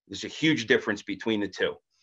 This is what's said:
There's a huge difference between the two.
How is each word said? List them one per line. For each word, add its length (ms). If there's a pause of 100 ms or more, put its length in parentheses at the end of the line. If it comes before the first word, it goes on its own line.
There's 160
a 60
huge 380
difference 340
between 400
the 60
two. 280 (280)